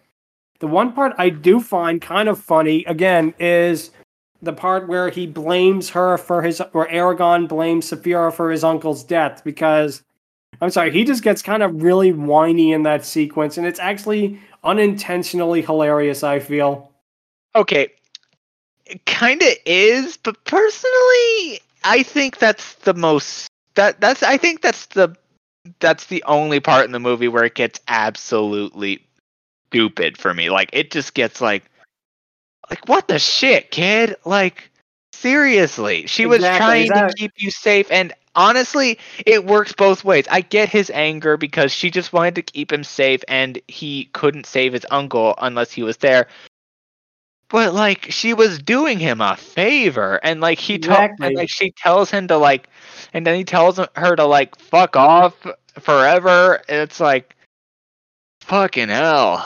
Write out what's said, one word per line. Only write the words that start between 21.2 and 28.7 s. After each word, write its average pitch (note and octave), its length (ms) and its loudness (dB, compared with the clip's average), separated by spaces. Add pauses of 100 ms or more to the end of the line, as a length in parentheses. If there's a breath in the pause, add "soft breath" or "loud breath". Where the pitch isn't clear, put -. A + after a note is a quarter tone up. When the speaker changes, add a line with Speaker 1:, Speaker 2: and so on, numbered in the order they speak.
Speaker 2:
I A3 200 2
think C4+ 360 -4
that's - 360 0
the - 200 0
most, D#3+ 520 -2 (280)
that, G3+ 260 2
that's, B3+ 220 0
I C4+ 120 2
think D#4+ 260 -2
that's - 260 -4
the, F3 280 0 (640)
that's D#3+ 280 0
the F#3 160 -8
only D3 360 0
part C3+ 260 2
in A#2+ 60 -8
the B2 80 -6
movie A#2+ 280 -2
where A#2 180 0
it A#2 100 -2
gets A#2 320 -4
absolutely G#2 1160 -4 (640)